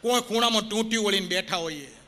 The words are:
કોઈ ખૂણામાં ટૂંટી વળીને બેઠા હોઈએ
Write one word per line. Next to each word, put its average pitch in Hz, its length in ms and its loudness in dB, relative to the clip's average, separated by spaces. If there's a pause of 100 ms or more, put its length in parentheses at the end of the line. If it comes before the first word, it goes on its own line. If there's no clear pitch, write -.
કોઈ 240 200 4
ખૂણામાં 226 480 2
ટૂંટી 220 280 0
વળીને 196 300 0
બેઠા 185 280 -2
હોઈએ 151 360 -6 (160)